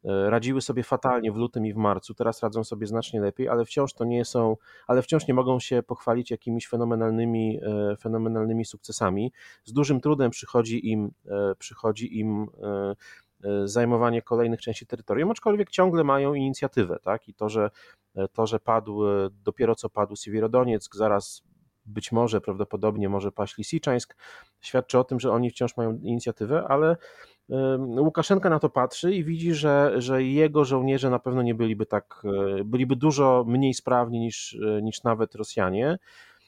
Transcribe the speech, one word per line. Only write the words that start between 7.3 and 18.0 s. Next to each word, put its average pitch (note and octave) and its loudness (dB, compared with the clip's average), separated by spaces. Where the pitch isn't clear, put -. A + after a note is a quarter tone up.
e, G#2 -2
fenomenalnymi A2+ -2
sukcesami. G#2 -4
Z A2 -18
dużym C#3 2
trudem C#3 2
przychodzi A2+ -2
im, G#2+ -2
e, G2+ -2
przychodzi A2 -6
im, G#2+ -2
e, G2+ -4
e, G2+ -2
zajmowanie A#2 2
kolejnych A#2 0
części - -8
terytorium, C3 -2
aczkolwiek G#3 0
ciągle E3+ 4
mają C#3 2
inicjatywę, C3+ 0
tak? G#2+ -4
I G2 -20
to, G#2+ -4
że, G#2 0